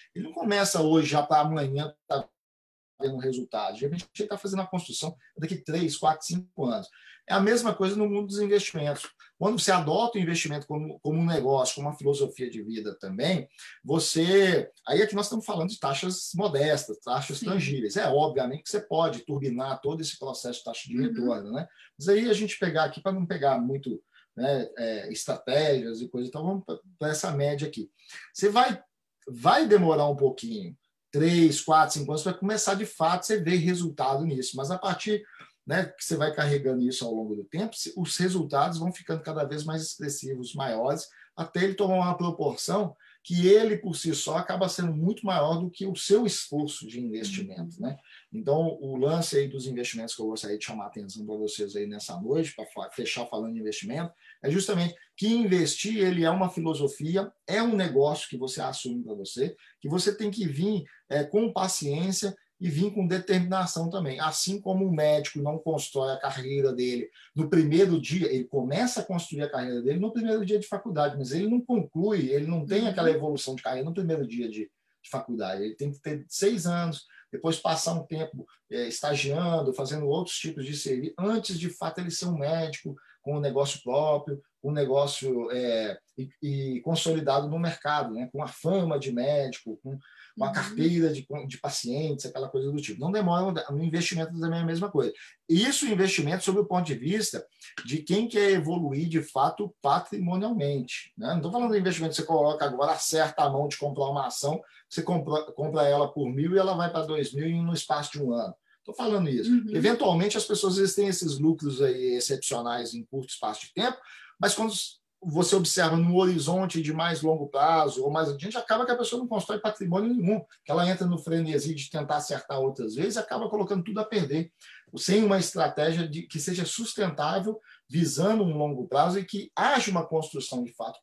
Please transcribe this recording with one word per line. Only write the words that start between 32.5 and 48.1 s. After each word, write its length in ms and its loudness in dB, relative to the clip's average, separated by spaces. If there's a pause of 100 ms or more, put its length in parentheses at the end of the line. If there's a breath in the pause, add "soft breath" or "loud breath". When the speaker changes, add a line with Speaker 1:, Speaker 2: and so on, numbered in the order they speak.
Speaker 1:
de 120 -2
fato 400 0
você 140 2
ver 160 4
resultado 680 0
nisso, 320 -2
mas 140 -4
a 80 -2
partir, 440 -2 (440 loud breath)
né, 180 2
que 180 -10
você 140 -2
vai 180 0
carregando 480 2
isso 220 0
ao 100 -4
longo 220 -4
do 80 -8
tempo, 320 -6
se, 180 -8
os 220 -4
resultados 640 0
vão 120 -2
ficando 320 -6
cada 220 -4
vez 180 -6
mais 200 -4
expressivos, 720 -8
maiores, 520 -2 (300 soft breath)
até 280 -4
ele 100 0
tomar 220 2
uma 200 2
proporção 800 -2 (280 soft breath)
que 220 2
ele, 300 8
por 180 -4
si 220 -2
só, 200 -2
acaba 320 0
sendo 240 0
muito 320 0
maior 360 2
do 100 -4
que 160 -8
o 80 -4
seu 320 4
esforço 600 -4
de 120 -10
investimento, 760 -6
Speaker 2:
Uhum. 100 -6
Speaker 1:
né? 100 -6 (360 soft breath)